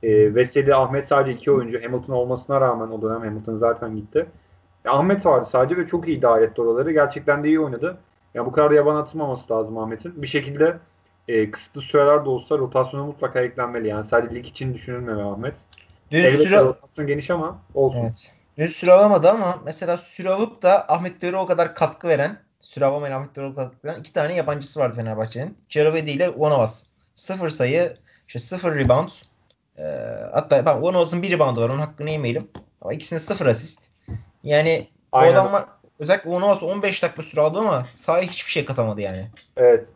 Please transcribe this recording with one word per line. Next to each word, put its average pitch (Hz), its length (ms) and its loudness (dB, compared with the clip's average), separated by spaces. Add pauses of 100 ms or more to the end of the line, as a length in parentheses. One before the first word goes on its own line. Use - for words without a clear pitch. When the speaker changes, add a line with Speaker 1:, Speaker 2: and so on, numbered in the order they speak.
Speaker 1:
E, 107 320 4
Veseli, 131 400 2
Ahmet 131 320 0
sadece 131 300 0
iki 143 160 0
oyuncu. 120 300 -2
Hamilton 123 320 -6
olmasına 127 460 -2
rağmen 117 280 0
o 110 140 -10
dönem 110 180 -4
Hamilton 110 360 -8
zaten 113 400 -2
gitti. 127 300 -4 (580)
E, - 40 -4
Ahmet 180 380 2
vardı 131 240 4
sadece 135 260 0
ve 175 100 -4
çok 165 220 -6
iyi 143 100 -2
idare 113 260 4
etti 110 180 -4
oraları. 120 300 0
Gerçekten 147 520 0
de 151 40 0
iyi 156 120 4
oynadı. 147 380 -6 (360)
Yani 120 120 -4
bu 127 60 -8
kadar 147 180 4
yaban 151 260 4
atılmaması 147 560 -6
lazım 113 260 -4
Ahmet'in. 113 440 -10
Bir 139 40 -10
şekilde, 143 500 -2 (520)
e, 110 220 0
kısıtlı - 300 -18
süreler 143 440 4
de 135 40 -4
olsa 131 300 -2
rotasyona 131 480 -2
mutlaka 131 340 -6
eklenmeli. 120 480 -4
Yani 104 160 -6
sadece 117 300 0
lig 120 120 -12
için 131 280 -8
düşünülmemeli 120 500 -8
Ahmet. 107 300 -8 (560)
Speaker 2:
Dün 151 80 0
Speaker 1:
Elbette 139 180 4
Speaker 2:
süre 190 240 6
Speaker 1:
rotasyon 135 460 0
geniş 143 240 -4
ama 175 320 -4 (120)
olsun. 127 280 0
Speaker 2:
Evet. 113 300 -10 (260)
Dün 156 80 0
süre 175 260 2
alamadı 190 380 8
ama 190 340 0
mesela 170 320 -6
süre 180 320 -10
alıp 202 340 -4
da 185 260 6
Ahmet 175 340 -2
Dörü 180 140 -2
o 190 100 -2
kadar 170 280 0
katkı - 340 -2
veren, 160 280 0 (240)
süre - 240 -6
alamayan 139 360 -2
Ahmet - 160 -16
Dörü 139 100 -10
o 139 80 -12
kadar 131 160 -8
katkı - 180 -14
veren 107 120 -10
iki - 120 -20
tane 160 220 -2
yabancısı 147 460 -4
vardı 123 160 0
Fenerbahçe'nin. 113 600 -8 (120)
Cerovedi 151 420 0
ile 143 200 0
Uvanovas. 135 560 0 (280)
Sıfır 190 340 -8
sayı, 156 460 0 (340)
işte - 100 -12
sıfır 175 360 -4
rebound. 139 340 2 (720)
Ee, 76 40 -12 (500)
hatta 135 340 2
ben 147 120 2
Uvanovas'ın 175 440 0
bir 196 80 -4
reboundu 139 300 0
var. 117 80 0
Onun 135 100 -4
hakkını 151 320 -8
yemeyelim. 143 380 -6 (340)
Ama - 100 -8
ikisinde 160 280 -8
sıfır 170 260 -4
asist. - 440 -2 (520)
Yani 156 460 0 (240)
bu 135 40 2
Speaker 1:
Aynen. 160 160 8
Speaker 2:
adamlar, 196 320 4 (340)
özellikle 165 320 0
Uvanovas 185 320 2
on 196 200 -4
beş 196 200 -2
dakika 160 200 -4
süre 156 180 -4
aldı 156 180 2
ama 175 260 0 (100)
sahaya 170 280 0
hiçbir - 280 -8
şey 143 140 -2
katamadı 113 360 -4
yani. 95 260 -8 (300)
Speaker 1:
Evet. 120 400 6